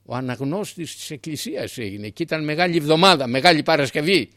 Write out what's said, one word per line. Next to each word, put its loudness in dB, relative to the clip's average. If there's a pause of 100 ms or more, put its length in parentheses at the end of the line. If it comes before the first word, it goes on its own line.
ο -8
αναγνώστης -6
της -14
εκκλησίας -8
έγινε -8
και -8
ήταν -4
Μεγάλη 0
Εβδομάδα, 4
Μεγάλη 4
Παρασκευή. 2